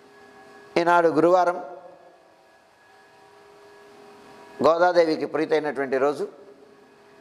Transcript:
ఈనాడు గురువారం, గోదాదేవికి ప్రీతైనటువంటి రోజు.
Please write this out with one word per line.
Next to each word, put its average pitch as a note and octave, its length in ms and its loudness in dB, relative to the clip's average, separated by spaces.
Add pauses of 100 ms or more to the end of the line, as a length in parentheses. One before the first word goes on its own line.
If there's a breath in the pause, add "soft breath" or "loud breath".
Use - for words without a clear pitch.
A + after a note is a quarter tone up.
(760)
ఈనాడు E3+ 300 2
గురువారం, F3 580 2 (3000)
గోదాదేవికి E3 640 2
ప్రీతైనటువంటి D3 720 -4
రోజు. C#3+ 300 -2 (920)